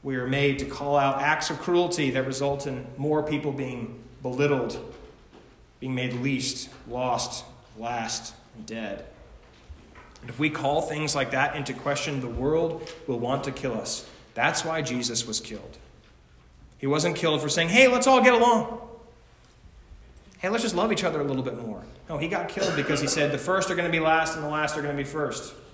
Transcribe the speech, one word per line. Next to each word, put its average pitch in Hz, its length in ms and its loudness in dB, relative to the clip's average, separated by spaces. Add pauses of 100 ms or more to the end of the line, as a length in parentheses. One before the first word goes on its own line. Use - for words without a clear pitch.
We 135 140 -4
are 123 100 -2
made 139 320 2
to 135 60 -2
call 143 300 -2
out 117 260 4
acts 151 280 2
of 151 100 -4
cruelty 175 520 2
that 131 140 0
result 139 420 -2
in 123 180 -6 (120)
more 151 260 2
people 147 280 -2
being 123 480 -6 (220)
belittled, 127 720 0 (840)
being 131 160 -4
made 127 180 -2
least, - 560 -2 (180)
lost, 123 580 -2 (320)
last, 113 580 -6 (200)
and 110 100 -14
dead. 110 400 -8 (1200)
And 120 60 -12
if 120 80 -12
we 156 100 2
call 147 320 0
things 151 320 -2
like 135 180 0
that 135 240 0
into 135 160 -6
question, 139 480 -4
the 127 80 -6
world 156 640 -2 (140)
will 120 140 -2
want 131 240 -2
to 139 80 -4
kill 127 240 -4
us. - 320 -6 (260)
That's 151 320 0
why 160 160 -2
Jesus 120 460 -2
was 107 120 -2
killed. - 380 -12 (1040)
He 135 80 -2
wasn't 156 280 2
killed 156 280 2
for 147 40 -2
saying, 165 220 2
"Hey, 254 180 10
let's 247 200 4
all 254 160 8
get 247 100 10
along. 233 480 6 (1600)
Hey, 185 100 -2
let's 233 140 0
just 220 100 0
love 208 180 2
each 185 120 0
other 160 180 0
a - 20 0
little 135 200 -2
bit 117 200 -6
more." 107 200 -8 (260)
No, 156 80 -4
he 160 100 -2
got 185 220 -2
killed 151 260 0
because 143 260 0
he 143 60 0
said, 143 240 2
"The 113 60 -2
first 185 320 0
are 180 60 0
gonna 170 140 0
be 165 100 2
last 160 340 4
and 160 100 -6
the 147 60 -4
last 151 260 -2
are 151 60 -4
gonna 143 140 -2
be 143 80 -2
first." - 500 -4 (200)